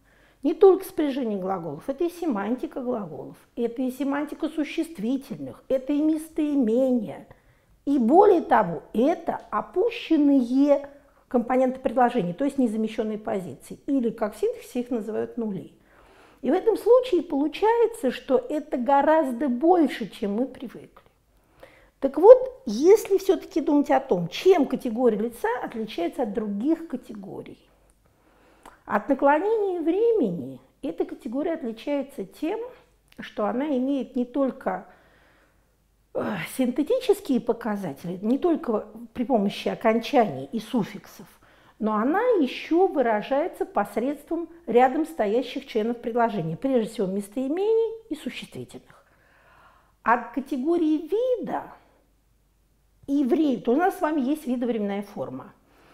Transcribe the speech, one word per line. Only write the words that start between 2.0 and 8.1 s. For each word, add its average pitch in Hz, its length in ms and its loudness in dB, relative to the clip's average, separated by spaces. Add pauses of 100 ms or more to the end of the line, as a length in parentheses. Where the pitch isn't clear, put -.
и 339 60 0
семантика 254 720 -4
глаголов, 180 560 -8 (180)
это 233 260 -4
и 262 100 -2
семантика 285 580 -4
существительных, 233 1160 -6
это 262 260 -2
и 294 80 0
местоимения. 262 1300 0 (580)
И 285 120 2
более 330 440 6